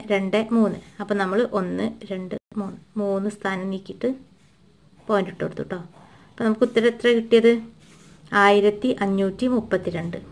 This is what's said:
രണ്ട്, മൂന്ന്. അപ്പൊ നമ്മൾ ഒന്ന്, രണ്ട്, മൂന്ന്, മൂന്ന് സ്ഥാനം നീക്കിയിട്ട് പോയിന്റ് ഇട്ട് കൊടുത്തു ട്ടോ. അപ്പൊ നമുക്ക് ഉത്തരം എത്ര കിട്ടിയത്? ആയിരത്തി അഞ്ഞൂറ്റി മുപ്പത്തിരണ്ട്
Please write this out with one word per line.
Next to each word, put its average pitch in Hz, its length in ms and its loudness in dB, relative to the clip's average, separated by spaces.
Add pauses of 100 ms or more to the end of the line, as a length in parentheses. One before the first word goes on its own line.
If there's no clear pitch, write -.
(120)
രണ്ട്, 202 400 0
മൂന്ന്. 208 280 2 (220)
അപ്പൊ 208 140 -2
നമ്മൾ 196 380 0
ഒന്ന്, 190 380 -2 (200)
രണ്ട്, 185 240 -8 (220)
മൂന്ന്, 196 420 -10
മൂന്ന് 196 300 -2
സ്ഥാനം 190 400 -6
നീക്കിയിട്ട് 196 460 -6 (920)
പോയിന്റ് 190 220 0
ഇട്ട് 175 140 -8
കൊടുത്തു 156 180 -6
ട്ടോ. - 140 -8
അപ്പൊ - 680 -14
നമുക്ക് 220 180 2
ഉത്തരം 226 260 2
എത്ര 233 200 0
കിട്ടിയത്? 233 540 4 (720)
ആയിരത്തി 208 680 4
അഞ്ഞൂറ്റി 196 460 0
മുപ്പത്തിരണ്ട് 180 680 -2 (140)